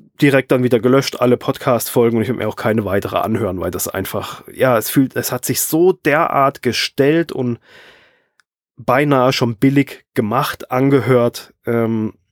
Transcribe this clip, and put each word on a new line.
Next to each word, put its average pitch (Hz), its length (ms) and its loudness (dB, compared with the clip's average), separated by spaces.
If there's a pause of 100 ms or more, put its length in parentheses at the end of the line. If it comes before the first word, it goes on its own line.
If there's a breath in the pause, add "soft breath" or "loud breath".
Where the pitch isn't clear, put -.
(220)
direkt 135 300 2
dann 131 120 2
wieder 120 160 2
gelöscht, 127 400 2
alle 123 180 2
Podcast-Folgen, 117 800 0
und 110 60 0
ich 117 60 -2
hab 120 80 -4
mir 107 100 -4
auch 107 80 -6
keine 110 300 -2
weitere 98 320 -2
anhören, 101 420 -2
weil 90 120 -4
das - 160 -8
einfach, - 560 -8 (100)
ja, 123 240 2
es 110 120 -2
fühlt, 135 260 0
es 123 160 -4
hat 123 140 -6
sich - 160 -2
so 175 320 2
derart 139 680 0
gestellt 143 680 0
und 123 280 -4 (1200 soft breath)
beinahe 131 540 2
schon 120 240 -2
billig 139 560 0
gemacht 120 580 -4
angehört. 127 800 0 (120)
Ähm, 113 480 -2 (180)